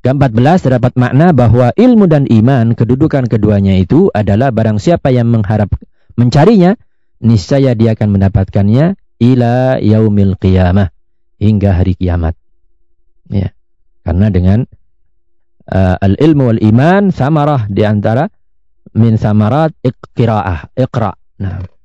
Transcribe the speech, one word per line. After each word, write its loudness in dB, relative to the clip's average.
Keempat -2
belas 2
terdapat 0
makna 2
bahwa 2
ilmu 4
dan 2
iman, 2
kedudukan -2
keduanya 0
itu 2
adalah 0
barang -2
siapa 0
yang 0
mengharap 0
mencarinya, 2
niscaya 0
dia 2
akan -2
mendapatkannya 0
ila 0
yaumil 0
qiyamah, 0
hingga 0
hari -2
kiamat. -4
Ya. -6
Karena -2
dengan, 0
eh, 0
al-ilmu 0
wal -2
iman 2
samarah -2
di -2
antara -2
min 2
samarat 0
iqtira'ah, -4
iqra. -4
Nah. -8